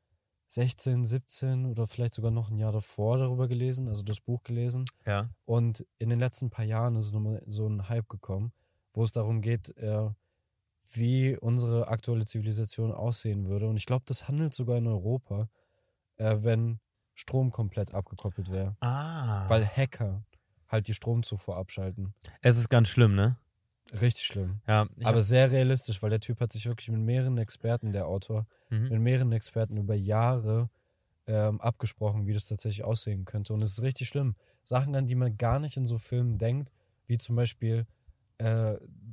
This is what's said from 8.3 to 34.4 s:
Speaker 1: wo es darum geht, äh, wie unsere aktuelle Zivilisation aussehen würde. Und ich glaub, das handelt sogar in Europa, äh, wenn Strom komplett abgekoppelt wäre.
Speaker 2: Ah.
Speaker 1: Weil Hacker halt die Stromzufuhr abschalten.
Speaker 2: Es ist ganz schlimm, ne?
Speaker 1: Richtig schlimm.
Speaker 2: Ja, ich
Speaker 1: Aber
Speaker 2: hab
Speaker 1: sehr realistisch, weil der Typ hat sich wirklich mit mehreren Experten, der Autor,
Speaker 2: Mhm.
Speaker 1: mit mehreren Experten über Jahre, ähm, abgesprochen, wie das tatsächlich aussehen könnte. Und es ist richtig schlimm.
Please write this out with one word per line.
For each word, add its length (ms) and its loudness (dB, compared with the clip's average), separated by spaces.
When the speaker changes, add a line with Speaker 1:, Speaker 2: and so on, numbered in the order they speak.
Speaker 1:
wo 100 2
es 80 2
darum 300 0
geht, 360 -2
äh, 320 -2
wie 440 2
unsere 500 0
aktuelle 380 -2
Zivilisation 680 -2
aussehen 560 -2
würde. 200 0
Und 100 0
ich 80 -4
glaub, 200 -2
das 220 -4
handelt 260 -2
sogar 240 -2
in 100 0
Europa, 600 -2
äh, 240 2
wenn 380 0
Strom 380 0
komplett 420 -2
abgekoppelt 600 -6
wäre. 280 -2
Speaker 2:
Ah. 680 -2
Speaker 1:
Weil 180 4
Hacker 580 -2
halt 200 0
die 60 -2
Stromzufuhr 600 -4
abschalten. 580 -6
Speaker 2:
Es 160 6
ist 120 0
ganz 200 6
schlimm, 260 6
ne? 220 4
Speaker 1:
Richtig 320 0
schlimm. 420 -4
Speaker 2:
Ja, 200 4
ich 80 -4
Speaker 1:
Aber 120 6
Speaker 2:
hab 60 6
Speaker 1:
sehr 280 6
realistisch, 500 2
weil 80 0
der 120 0
Typ 180 -4
hat 140 -2
sich 120 -6
wirklich 240 -6
mit 120 0
mehreren 360 0
Experten, 540 -2
der 160 -2
Autor, 400 -2
Speaker 2:
Mhm. 200 0
Speaker 1:
mit 120 2
mehreren 320 4
Experten 420 -2
über 200 0
Jahre, 760 2
ähm, 320 2
abgesprochen, 640 -2
wie 80 0
das 120 -2
tatsächlich 400 -4
aussehen 400 -2
könnte. 280 -4
Und 80 0
es 120 0
ist 80 -2
richtig 260 -2
schlimm. 280 0